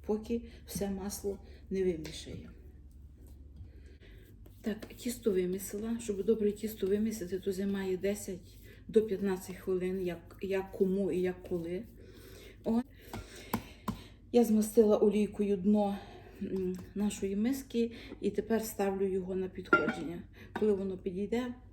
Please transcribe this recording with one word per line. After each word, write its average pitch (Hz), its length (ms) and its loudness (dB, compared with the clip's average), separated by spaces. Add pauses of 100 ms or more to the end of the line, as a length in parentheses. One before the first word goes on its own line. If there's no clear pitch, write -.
поки 220 360 -2 (240)
все 196 240 -4
масло 196 480 -6 (320)
не 190 140 0
вимішає. 160 640 -4 (2000)
Так, - 240 -4
тісто - 460 -2
вимісила. 196 680 0
Щоб 196 260 -2
добре 208 260 4
тісто 208 360 -2
вимісити, 202 520 0
то 196 120 -2
займає 190 460 0
десять 196 600 -4 (300)
до 220 140 8
п'ятнадцять 190 540 0
хвилин, 185 460 0
як, 175 400 -4
як 190 300 0
кому 190 400 2
і 180 100 2
як 185 280 0
коли. 175 340 -2 (840)
О. 226 160 4 (1500)
Я 240 120 8
змастила 214 540 8
олійкою 202 600 4
дно, 202 400 4 (440)
м, 185 340 -2 (200)
нашої 202 400 0
миски 233 560 0 (300)
і 202 100 2
тепер 214 300 2
ставлю 196 460 0
його 185 280 0
на 185 120 0
підходження. - 760 2 (380)
Коли 214 140 6
воно 190 240 0
підійде 202 560 -2 (200)